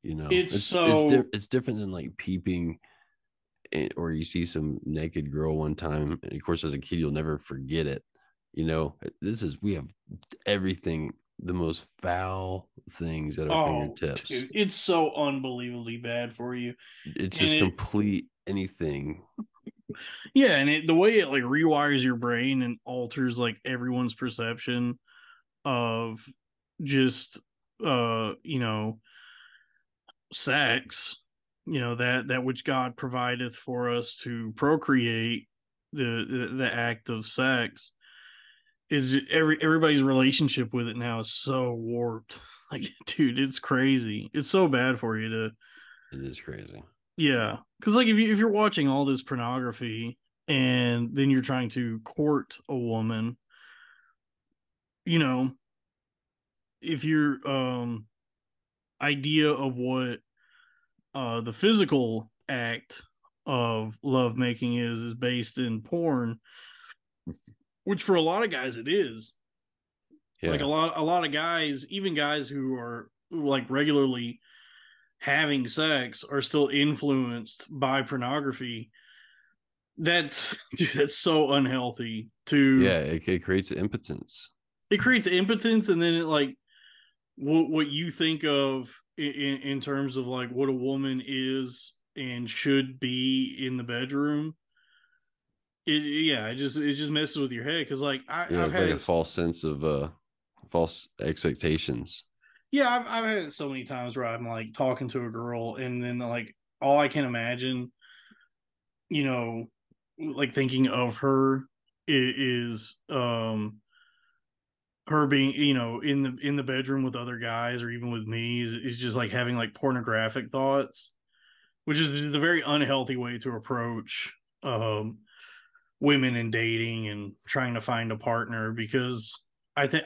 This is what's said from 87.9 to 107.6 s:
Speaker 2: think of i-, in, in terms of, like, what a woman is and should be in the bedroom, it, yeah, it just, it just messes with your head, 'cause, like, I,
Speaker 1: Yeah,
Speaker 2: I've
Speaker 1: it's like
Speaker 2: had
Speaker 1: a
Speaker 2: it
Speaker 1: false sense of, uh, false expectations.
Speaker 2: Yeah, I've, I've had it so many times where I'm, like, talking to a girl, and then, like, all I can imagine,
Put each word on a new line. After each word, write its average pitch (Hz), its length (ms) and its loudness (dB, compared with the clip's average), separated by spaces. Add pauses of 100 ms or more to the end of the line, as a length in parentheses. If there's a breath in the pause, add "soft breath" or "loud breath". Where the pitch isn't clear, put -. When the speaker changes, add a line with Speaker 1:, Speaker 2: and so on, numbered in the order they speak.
Speaker 2:
think 160 340 0
of 135 500 0 (240)
i-, 156 40 -4
in, 139 400 -2
in 139 180 -4
terms 139 360 -2
of, 127 100 -4
like, 127 240 -4
what 135 180 0
a 135 40 2
woman 131 540 -2
is 131 680 -4 (220)
and 123 340 -8
should 135 500 0
be 127 560 0 (100)
in 127 100 -4
the 120 80 -4
bedroom, 143 720 -2 (1300)
it, 160 60 0 (100)
yeah, 147 460 -2
it 120 80 -6
just, 135 220 -4
it 143 180 0
just 147 140 -4
messes 151 280 0
with 135 140 -2
your 117 120 -6
head, 151 240 -4
'cause, 135 140 -4
like, 135 260 -2
I, 170 200 -4
Speaker 1:
Yeah, 85 160 2
Speaker 2:
I've 76 60 0
Speaker 1:
it's - 80 0
like 92 100 4
Speaker 2:
had - 20 2
Speaker 1:
a 80 60 -2
Speaker 2:
it - 20 -8
Speaker 1:
false 82 340 0
sense 85 320 -2
of, 76 200 -2
uh, 76 260 0 (580)
false - 400 -2 (120)
expectations. 78 1040 -2 (480 soft breath)
Speaker 2:
Yeah, 277 220 4
I've, 240 120 -2
I've 226 180 -4
had 220 200 0
it 143 80 -10
so 147 160 -6
many 131 160 -8
times 123 320 -8
where 123 100 -2
I'm, 117 200 -4
like, 113 260 -8
talking 131 360 0
to 123 160 -4
a 117 60 -6
girl, 117 460 -6
and 123 260 -6
then, 123 160 -4
like, 117 380 -6 (240)
all 139 180 6
I 143 100 4
can 143 160 0
imagine, 123 680 -4 (1160 soft breath)